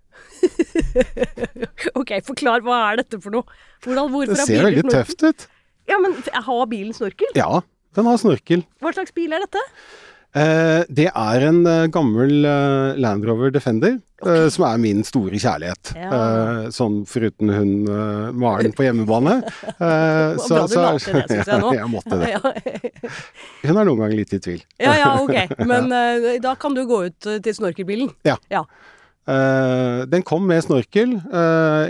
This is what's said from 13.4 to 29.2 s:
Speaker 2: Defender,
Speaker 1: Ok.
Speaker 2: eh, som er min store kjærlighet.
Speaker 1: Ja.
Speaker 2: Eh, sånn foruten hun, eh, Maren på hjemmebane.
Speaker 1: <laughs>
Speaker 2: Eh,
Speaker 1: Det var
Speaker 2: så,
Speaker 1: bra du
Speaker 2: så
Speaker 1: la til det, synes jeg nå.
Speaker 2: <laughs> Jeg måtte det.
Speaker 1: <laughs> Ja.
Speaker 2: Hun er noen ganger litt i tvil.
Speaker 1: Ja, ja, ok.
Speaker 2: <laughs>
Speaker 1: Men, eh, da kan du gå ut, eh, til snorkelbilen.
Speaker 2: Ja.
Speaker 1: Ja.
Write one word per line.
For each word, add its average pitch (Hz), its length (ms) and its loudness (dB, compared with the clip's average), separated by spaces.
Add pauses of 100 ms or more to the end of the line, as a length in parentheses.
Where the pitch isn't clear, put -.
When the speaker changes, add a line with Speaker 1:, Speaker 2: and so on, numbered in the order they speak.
Speaker 2:
Defender, 139 480 0 (200)
Speaker 1:
Ok. - 80 -6
Speaker 2:
eh, 160 220 4
som 175 160 0
er 113 140 0
min 107 240 2
store 101 340 -2
kjærlighet. 87 560 -4
Speaker 1:
Ja. 175 160 -10
Speaker 2:
Eh, 113 640 0
sånn 104 320 -2
foruten 107 480 -2
hun, 101 200 0 (120)
eh, 104 460 -6
Maren 117 420 0
på - 80 -4
hjemmebane. 120 600 2 (160)
Speaker 1:
<laughs> - 200 -12
Speaker 2:
Eh, 160 540 2
Speaker 1:
Det - 60 -4
var - 20 -4
Speaker 2:
så, - 140 0
Speaker 1:
bra 160 100 4
du 196 80 -2
Speaker 2:
så 175 80 4
Speaker 1:
la 165 160 2
til 190 160 -6
det, 135 160 0
synes 104 160 0
jeg - 160 0
nå. 233 120 0
Speaker 2:
<laughs> 120 60 0
Jeg 117 140 -6
måtte 98 240 -4
det. 87 160 0
Speaker 1:
<laughs> - 0 -
Ja. - 800 -6 (500)
Speaker 2:
Hun 160 160 2
er 214 80 4
noen 131 140 4
ganger 107 180 0
litt 101 160 -4
i 98 60 -2
tvil. 87 240 -8 (160)
Speaker 1:
Ja, 285 160 4
ja, 285 160 4 (100)
ok. 254 360 0
Speaker 2:
<laughs> 226 100 -2
Speaker 1:
Men, 247 240 2
eh, 240 480 0
da 254 160 -2
kan 285 180 -4
du 254 120 -2
gå 226 200 0
ut, 180 220 -12
eh, 214 120 -4
til 214 140 -4
snorkelbilen. 202 560 -6 (160)
Speaker 2:
Ja. 135 120 2 (120)
Speaker 1:
Ja. 190 140 -2 (640)